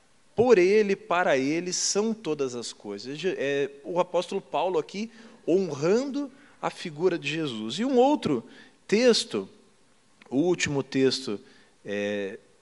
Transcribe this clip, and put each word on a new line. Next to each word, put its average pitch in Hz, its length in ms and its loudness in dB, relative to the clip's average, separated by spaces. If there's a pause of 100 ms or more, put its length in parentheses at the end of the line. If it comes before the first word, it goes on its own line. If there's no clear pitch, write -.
(360)
por 240 200 8
ele, 196 380 4
para 180 420 2
ele, 160 360 -2
são 214 420 -2
todas 147 400 -4
as 117 180 -10
coisas." 107 460 -10
Je-, 170 180 -2
é, 139 360 -2 (100)
o 170 160 -4
apóstolo 180 420 -2
Paulo 165 380 -2
aqui 202 320 -6 (380)
honrando 196 800 0 (320)
a 165 80 -4
figura 175 480 -2
de 143 100 -8
Jesus. 139 520 -4
E 226 40 -2
um 269 120 0
outro 240 480 2 (420)
texto, 208 640 2 (800)
o 120 60 -4
último 160 440 0
texto, 127 600 0 (440)
é, 101 540 -6 (240)